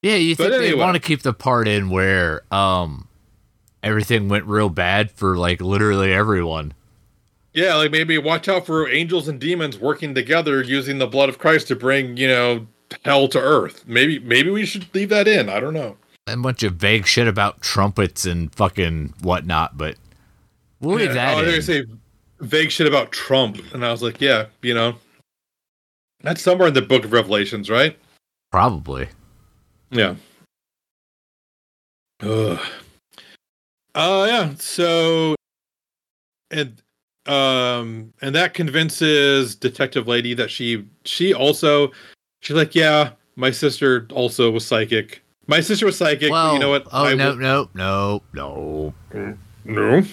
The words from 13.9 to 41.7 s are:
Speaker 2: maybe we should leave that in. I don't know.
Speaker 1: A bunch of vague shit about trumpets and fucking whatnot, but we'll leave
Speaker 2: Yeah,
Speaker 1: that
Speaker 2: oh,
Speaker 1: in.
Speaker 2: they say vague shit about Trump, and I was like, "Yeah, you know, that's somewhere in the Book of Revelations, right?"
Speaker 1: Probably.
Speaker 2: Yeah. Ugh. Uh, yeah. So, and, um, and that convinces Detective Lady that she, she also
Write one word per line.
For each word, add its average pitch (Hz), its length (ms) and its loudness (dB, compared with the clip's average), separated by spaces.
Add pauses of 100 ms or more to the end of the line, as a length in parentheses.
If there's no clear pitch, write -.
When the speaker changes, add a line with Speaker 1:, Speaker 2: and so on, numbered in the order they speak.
Speaker 2:
maybe 123 320 2
we 202 160 -2
should - 300 -10
leave 196 140 -2
that 208 180 4
in. 165 220 2
I 101 100 -2
don't 147 160 -6
know. 123 200 -6 (300)
Speaker 1:
A 110 100 -8
bunch 123 280 -4
of 98 100 -2
vague 101 320 2
shit 120 220 2
about 101 340 0
trumpets 98 640 -2
and 85 300 -4
fucking 82 680 -2
whatnot, 82 560 -2
but 78 200 -8 (840)
we'll 160 160 -2
leave 214 140 0
Speaker 2:
Yeah, 123 40 -2
Speaker 1:
that 131 240 0
Speaker 2:
oh, - 40 0
Speaker 1:
in. 160 40 0
Speaker 2:
they 165 160 0
say 151 240 -2 (540)
vague 147 320 0
shit 160 160 2
about 139 240 2
Trump, 127 480 0 (140)
and 123 120 -6
I 117 60 0
was 113 100 -4
like, 117 200 -6
"Yeah, 120 240 2 (160)
you 120 120 -2
know, 117 220 0 (1300)
that's 160 200 -4
somewhere 180 280 4
in 143 60 0
the 131 60 4
Book 110 240 2
of 107 60 -6
Revelations, 104 600 0
right?" 143 260 2 (540)
Speaker 1:
Probably. 73 560 0 (840)
Speaker 2:
Yeah. 107 260 0 (2000)
Ugh. 107 380 -2 (1300)
Uh, 190 360 2
yeah. 180 280 0
So, 165 760 0 (1120)
and, 139 320 -8 (440)
um, 123 960 -2
and 139 140 -6
that 175 180 0
convinces 147 1040 0
Detective 127 520 -4
Lady 120 280 -2
that 113 140 -4
she, 117 360 -6 (180)
she 185 300 -2
also 143 580 2 (500)